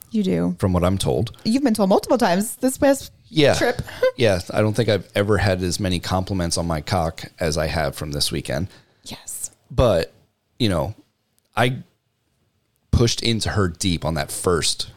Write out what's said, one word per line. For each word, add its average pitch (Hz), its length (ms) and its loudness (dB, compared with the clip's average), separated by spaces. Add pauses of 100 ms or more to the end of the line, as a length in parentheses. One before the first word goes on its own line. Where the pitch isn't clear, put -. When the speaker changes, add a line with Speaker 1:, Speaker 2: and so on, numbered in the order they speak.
(120)
Speaker 1:
You 220 120 0
do. 87 360 0
Speaker 2:
From 92 140 2
what 87 100 2
I'm 95 140 2
told. 87 480 -2
Speaker 1:
You've 254 180 0
been 226 120 2
told 196 140 2
multiple 320 280 2
times 202 380 0
this 262 220 -2
past 277 340 2 (160)
Speaker 2:
Yeah. 143 260 4
Speaker 1:
trip. - 280 0 (180)
<laughs> 508 180 2
Speaker 2:
Yeah. 101 220 4 (120)
I - 100 0
don't 107 120 2
think 113 160 0
I've 98 260 0
ever 104 220 2
had 92 240 2
as 90 180 -2
many 90 200 0
compliments 92 580 -2
on 85 100 -2
my 80 140 -2
cock 82 440 -2 (140)
as 82 180 -2
I 80 100 0
have 73 280 -2
from 76 160 -8
this 71 200 -2
weekend. 76 360 -4 (360)
Speaker 1:
Yes. - 480 -14 (200)
Speaker 2:
But, 117 400 2 (460)
you 117 100 0
know, 87 280 -2 (600)
I 127 280 0 (1080)
pushed - 300 2
into 113 280 -2
her 98 180 0
deep 82 360 -2
on 80 120 -2
that 69 160 -4
first - 640 -2